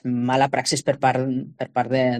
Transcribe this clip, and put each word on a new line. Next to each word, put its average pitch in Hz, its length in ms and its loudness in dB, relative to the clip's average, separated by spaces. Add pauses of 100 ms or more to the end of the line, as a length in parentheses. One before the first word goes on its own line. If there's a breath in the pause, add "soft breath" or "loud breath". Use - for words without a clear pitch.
mala 127 460 2
praxis 131 360 -2
per 135 120 0
part, 131 280 2 (320)
per 127 160 -6
part 120 160 -2
de, 131 140 2 (160)